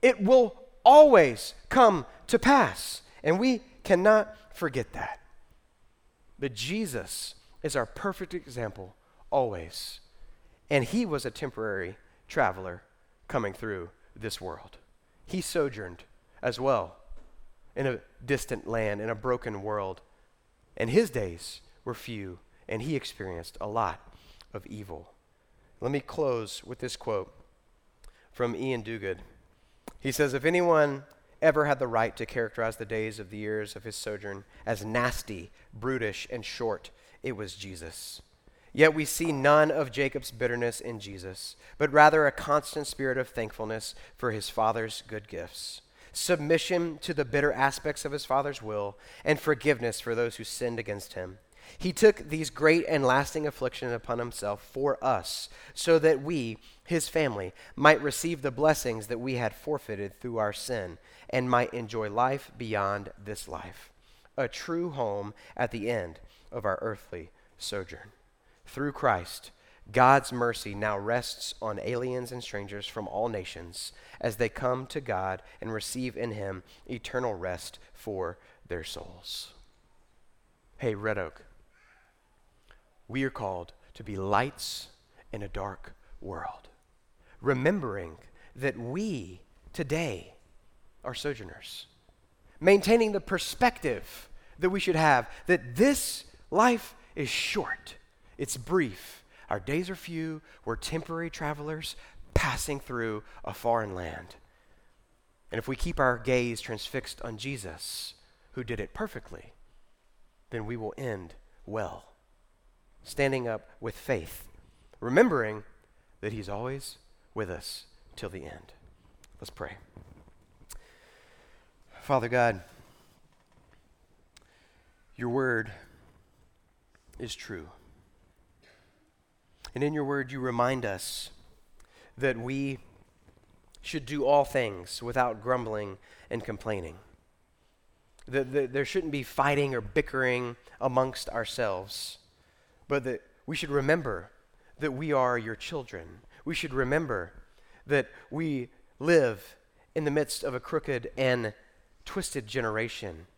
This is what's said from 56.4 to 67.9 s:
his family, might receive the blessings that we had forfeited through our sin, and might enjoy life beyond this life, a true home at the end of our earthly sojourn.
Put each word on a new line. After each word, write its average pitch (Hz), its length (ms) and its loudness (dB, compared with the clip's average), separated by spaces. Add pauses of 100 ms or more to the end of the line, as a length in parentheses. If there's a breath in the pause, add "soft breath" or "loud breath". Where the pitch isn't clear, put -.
his 165 240 0
family, 107 460 0 (220 loud breath)
might 147 260 6
receive 147 400 -4
the 139 100 -2
blessings 123 560 2
that 117 120 -4
we 127 160 -4
had 117 200 -2
forfeited 104 640 -6
through 117 180 -6
our 104 160 0
sin, 95 440 -6 (320 loud breath)
and 127 200 0
might 123 240 4
enjoy 110 360 -4
life 127 480 0
beyond 101 600 -2
this 101 300 -12
life, - 420 -12 (480 soft breath)
a 131 100 -2
true 170 440 -6
home 104 420 -4 (220 loud breath)
at 117 160 -2
the 113 180 -4
end 90 300 -4 (320 soft breath)
of 107 140 -8
our 95 160 0
earthly 90 480 -8 (280 soft breath)
sojourn. - 540 -10 (540 soft breath)